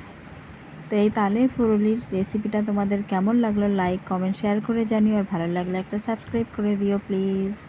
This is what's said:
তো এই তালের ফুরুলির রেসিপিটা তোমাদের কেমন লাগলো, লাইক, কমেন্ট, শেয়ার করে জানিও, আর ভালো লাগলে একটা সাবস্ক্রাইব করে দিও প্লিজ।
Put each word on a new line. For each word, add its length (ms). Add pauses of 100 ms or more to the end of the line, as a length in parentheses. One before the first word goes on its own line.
(840)
তো 120
এই 160
তালের 380
ফুরুলির 500 (120)
রেসিপিটা 500
তোমাদের 420
কেমন 320
লাগলো, 340
লাইক, 340
কমেন্ট, 340
শেয়ার 240
করে 240
জানিও, 320
আর 120
ভালো 180
লাগলে 300
একটা 220
সাবস্ক্রাইব 540
করে 220
দিও 240
প্লিজ। 540 (160)